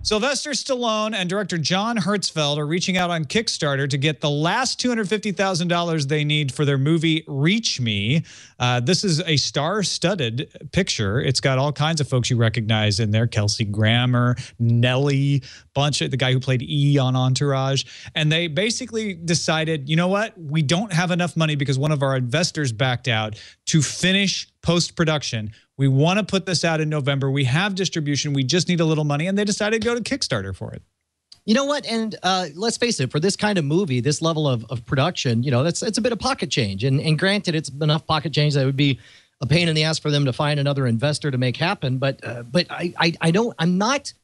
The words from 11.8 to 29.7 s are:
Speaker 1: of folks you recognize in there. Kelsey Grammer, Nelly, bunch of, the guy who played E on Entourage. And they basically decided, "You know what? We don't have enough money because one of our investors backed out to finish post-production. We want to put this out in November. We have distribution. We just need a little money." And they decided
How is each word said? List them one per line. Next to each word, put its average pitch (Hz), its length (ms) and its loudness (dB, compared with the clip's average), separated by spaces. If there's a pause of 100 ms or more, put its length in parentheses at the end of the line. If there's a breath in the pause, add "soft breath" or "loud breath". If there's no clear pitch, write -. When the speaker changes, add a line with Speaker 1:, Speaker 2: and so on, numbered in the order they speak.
Speaker 1:
of 135 80 -2
folks 123 220 0
you 127 60 2
recognize 107 600 2
in 107 140 0
there. 113 160 2
Kelsey 107 360 0
Grammer, 120 720 2 (240 loud breath)
Nelly, 131 840 2 (280 loud breath)
bunch 143 280 0
of, 151 100 -2
the 131 60 -2
guy 127 160 2
who 131 80 2
played 127 220 0
E 143 360 2
on 127 160 2
Entourage. 135 680 0 (320 loud breath)
And 156 140 2
they 165 180 2
basically 220 680 -2
decided, 160 760 -2
"You 156 60 0
know 175 140 2
what? 202 280 -2
We 160 260 -2
don't 175 300 0
have 170 200 2
enough 175 240 0
money 160 180 2
because 139 240 0
one 151 140 0
of 139 100 0
our 135 140 0
investors 135 560 -2
backed 123 340 -2
out 110 340 -2 (260 loud breath)
to 160 160 4
finish 190 680 0 (140)
post-production. 151 880 0 (260 soft breath)
We 135 100 4
want 160 320 4
to 202 40 -2
put 190 220 -2
this 180 180 -2
out 165 160 2
in 156 80 -2
November. 139 420 0
We 139 140 0
have 175 300 2
distribution. 151 580 -2
We 139 120 0
just 160 240 0
need 175 100 0
a 165 60 2
little 156 200 2
money." 147 220 0
And 196 100 0
they 208 80 2
decided 214 380 0